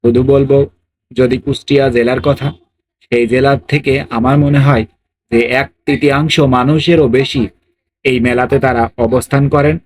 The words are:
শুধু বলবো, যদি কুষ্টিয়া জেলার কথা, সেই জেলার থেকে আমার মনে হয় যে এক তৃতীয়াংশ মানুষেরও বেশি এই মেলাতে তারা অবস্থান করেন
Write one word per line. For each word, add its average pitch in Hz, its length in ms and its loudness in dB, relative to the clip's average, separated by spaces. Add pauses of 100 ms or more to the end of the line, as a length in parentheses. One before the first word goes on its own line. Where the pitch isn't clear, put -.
শুধু 120 180 2
বলবো, 139 360 2 (520)
যদি 127 280 0
কুষ্টিয়া 139 500 -2
জেলার 120 320 0
কথা, 139 280 -4 (520)
সেই 120 260 -2
জেলার 131 320 0 (100)
থেকে 143 240 -2 (180)
আমার 123 280 0
মনে 143 200 2
হয় 135 260 2 (460)
যে 117 160 2
এক 131 220 -2 (160)
তৃতীয়াংশ 147 560 0
মানুষেরও 147 680 2
বেশি 131 340 -2 (600)
এই 127 160 0
মেলাতে 123 380 0
তারা 123 260 0 (140)
অবস্থান 123 500 0
করেন 147 380 0